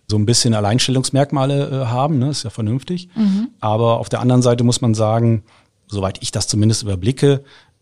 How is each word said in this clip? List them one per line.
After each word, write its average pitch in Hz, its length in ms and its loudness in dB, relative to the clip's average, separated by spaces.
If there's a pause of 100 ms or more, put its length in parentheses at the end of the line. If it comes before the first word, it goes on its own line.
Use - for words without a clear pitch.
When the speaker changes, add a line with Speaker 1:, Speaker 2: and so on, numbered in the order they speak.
Speaker 1:
so 107 80 0
ein 104 80 0
bisschen 117 280 2
Alleinstellungsmerkmale, 131 1160 0 (140)
äh, - 20 -4
haben, 131 340 0
ne? 131 120 0
Ist 139 120 -6
ja 110 60 -10
vernünftig. 139 680 -4
Speaker 2:
Mhm. 208 320 0 (140)
Speaker 1:
Aber 117 380 2
auf - 100 -8
der 117 100 -4
anderen 123 220 2
Seite 120 240 2
muss 120 160 0
man 117 120 2
sagen, 113 500 0 (440)
soweit 95 340 -4
ich - 100 -8
das - 180 -4
zumindest 107 340 0
überblicke, 135 600 0 (360)